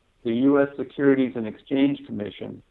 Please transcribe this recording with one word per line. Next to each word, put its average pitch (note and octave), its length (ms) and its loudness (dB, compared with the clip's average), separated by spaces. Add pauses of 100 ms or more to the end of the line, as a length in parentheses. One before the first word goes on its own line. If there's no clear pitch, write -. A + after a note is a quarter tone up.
(240)
the A#2 100 -2
U C#3 280 4
S C#3 140 0
Securities C3+ 600 0
and A2+ 120 -6
Exchange C#3 580 -2
Commission G#2 640 -10